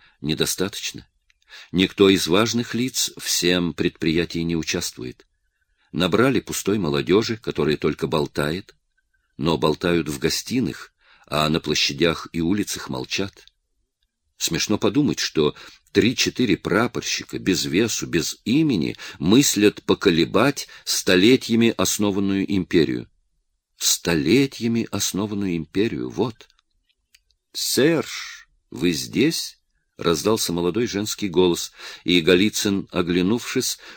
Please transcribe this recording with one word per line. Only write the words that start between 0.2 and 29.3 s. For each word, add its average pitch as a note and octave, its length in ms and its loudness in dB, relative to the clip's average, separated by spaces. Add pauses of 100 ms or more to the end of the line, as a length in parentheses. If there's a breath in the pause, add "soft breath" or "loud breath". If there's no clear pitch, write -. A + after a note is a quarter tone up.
недостаточно. - 840 -4 (680 loud breath)
Никто F#2+ 360 4
из F#2+ 200 4
важных A2+ 460 0
лиц B2 420 -2
в - 120 -10
сем F2 460 0
предприятии E2+ 680 -2
не E2 160 -2
участвует. D#2 680 -8 (680)
Набрали G2+ 480 2
пустой - 380 -2
молодёжи, F2 580 0
которая D2+ 400 -2
только D#2 300 -2
болтает, D2+ 680 -4 (600)
но D#2 220 0
болтают D#2+ 500 0
в C#2+ 100 -6
гостиных, E2 760 -4 (340 soft breath)
а D2+ 220 0
на D#2+ 120 0
площадях D2+ 720 0
и E2+ 80 -4
улицах F#2 480 -2
молчат. D2 580 -6 (920)
Смешно E2+ 400 -2
подумать, A2+ 400 0
что - 360 0 (380 loud breath)
три-четыре G#2 640 2
прапорщика - 840 -4
без F2 260 0
весу, F#2 420 -2
без D2 380 -4
имени A2 520 0 (220 loud breath)
мыслят G#2 640 4
поколебать F#2+ 840 2 (160 loud breath)
столетиями A2+ 920 4
основанную G2 800 0
империю. D2 540 0 (680)
Столетиями A2+ 1120 0
основанную G2+ 640 -4
империю, D#2 540 -4
вот. A#2 380 -6 (1040)
«Серж, - 960 -2 (220)
вы F2 220 0
здесь?» F2+ 640 -2 (400)